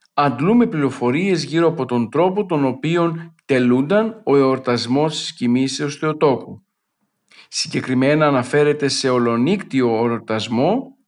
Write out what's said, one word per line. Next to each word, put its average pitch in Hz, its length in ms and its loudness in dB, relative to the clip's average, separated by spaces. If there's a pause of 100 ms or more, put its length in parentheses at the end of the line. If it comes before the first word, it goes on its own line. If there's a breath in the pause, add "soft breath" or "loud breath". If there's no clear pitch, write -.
(200)
αντλούμε 147 460 2
πληροφορίες 147 800 -2
γύρω 165 240 0
από 160 160 -2
τον 120 260 -2
τρόπο 185 360 0
τον 156 180 0
οποίον 165 720 -2 (100)
τελούνταν 139 800 2
ο 139 120 2
εορτασμός 131 840 0
της - 160 -10
Κοιμήσεως 135 600 -2
Θεοτόκου. 151 640 -2 (840 loud breath)
Συγκεκριμένα 135 800 0
αναφέρεται 147 640 2
σε 131 200 -2
ολονύκτιο 127 800 0
εορτασμό 117 1080 -2 (100)